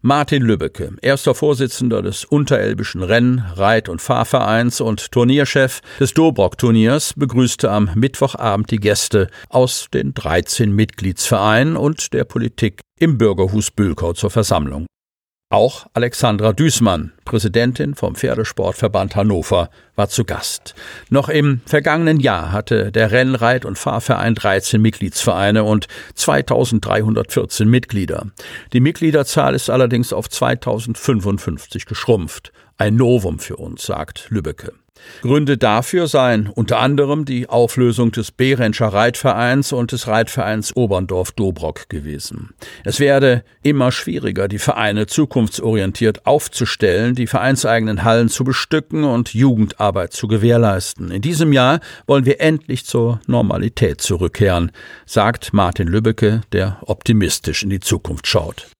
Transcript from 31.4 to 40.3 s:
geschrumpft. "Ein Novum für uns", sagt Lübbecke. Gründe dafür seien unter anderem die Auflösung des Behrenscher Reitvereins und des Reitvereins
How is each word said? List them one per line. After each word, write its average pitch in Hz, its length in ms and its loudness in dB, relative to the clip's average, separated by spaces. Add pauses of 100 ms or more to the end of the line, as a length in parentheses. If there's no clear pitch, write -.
geschrumpft. - 680 -2 (240)
"Ein 107 200 0
Novum 117 420 2
für - 180 -12
uns", - 300 -12
sagt - 440 -10
Lübbecke. 95 420 -6 (500)
Gründe 139 360 2
dafür 127 480 0
seien 123 420 2
unter 110 300 -2
anderem 143 460 0
die 127 240 -6
Auflösung 120 640 2
des 113 180 -6
Behrenscher 120 560 0
Reitvereins 120 840 0
und 120 180 -2
des 127 160 -8
Reitvereins 110 680 -2